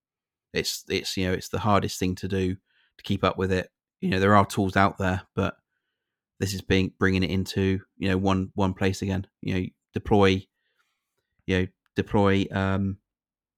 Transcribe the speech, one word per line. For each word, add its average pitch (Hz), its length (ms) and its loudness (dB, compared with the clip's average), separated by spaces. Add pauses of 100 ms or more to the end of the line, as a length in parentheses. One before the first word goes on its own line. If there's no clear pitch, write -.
(540)
It's, - 340 -4
it's, - 300 -4
you 92 80 -2
know, 92 80 0
it's - 160 -8
the 95 80 -4
hardest 98 400 0
thing 92 160 -2
to - 140 -8
do 95 260 -2
to - 500 -20
keep 98 180 -2
up 95 140 0
with 95 160 -2
it. 92 180 -2 (300)
You 190 80 -4
know, 92 120 0
there 98 140 6
are 101 120 6
tools 98 300 -2
out 98 200 2
there, 92 260 -2 (120)
but - 240 -2 (840)
this 95 140 -4
is 92 80 -8
being, 95 360 0
bringing 95 240 2
it 78 80 -2
into, 95 500 -2 (180)
you 98 100 -4
know, 95 80 0
one, 95 380 0
one 95 180 0
place 98 300 -2
again. 98 240 -4 (160)
You 101 120 -4
know, 92 120 -2 (260)
deploy, 98 540 2 (1000)
you 92 120 0
know, 92 80 0 (300)
deploy, 98 540 2
um, 95 460 -2 (600)